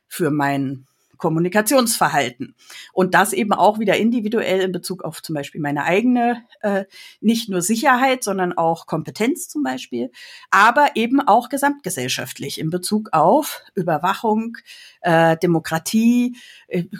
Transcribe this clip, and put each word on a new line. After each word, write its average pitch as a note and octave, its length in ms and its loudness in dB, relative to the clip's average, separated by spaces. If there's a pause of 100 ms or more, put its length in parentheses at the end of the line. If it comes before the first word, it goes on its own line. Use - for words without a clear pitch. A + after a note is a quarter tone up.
für D3+ 240 -2
mein C#3 560 -2 (380)
Kommunikationsverhalten. F3 1300 0 (380)
Und F#3 220 2
das F#3 180 4
eben G3+ 200 0
auch G#3 260 4
wieder G3+ 180 2
individuell G#3+ 640 0
in F#3 120 -2
Bezug F#3 320 -8
auf - 180 -12
zum E3 120 -8
Beispiel C#3+ 260 -8
meine C#3+ 240 -4
eigene, A#3 600 0 (160)
äh, G3+ 240 -2 (360)
nicht A3+ 280 0
nur F3+ 140 -2
Sicherheit, B3+ 640 2
sondern F#3 280 -2
auch E3 340 -2
Kompetenz E3 600 -4
zum D4+ 140 -6
Beispiel, B3+ 480 -6 (400)
aber A#3+ 460 4
eben A#3+ 240 0
auch A#3+ 280 2
gesamtgesellschaftlich D#3 1120 -4
in D#3+ 100 -2
Bezug G#3 420 -2
auf F#3+ 500 2 (120)
Überwachung, G3 840 -2 (420)
äh, E3 380 4
Demokratie, A3 960 0 (320)
äh, F3 160 -2 (160)